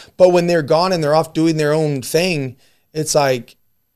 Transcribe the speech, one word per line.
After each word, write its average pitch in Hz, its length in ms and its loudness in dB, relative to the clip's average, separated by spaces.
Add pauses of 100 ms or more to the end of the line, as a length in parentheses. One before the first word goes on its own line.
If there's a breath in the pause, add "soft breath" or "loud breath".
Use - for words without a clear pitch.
(180 loud breath)
but 185 120 6
when 175 180 2
they're 170 140 0
gone 160 320 0
and 165 100 -2
they're 147 120 0
off 160 180 0
doing 160 240 0
their 151 160 0
own 151 280 -2
thing, 156 560 -4 (360)
it's 156 220 -6
like, 131 400 -2 (400)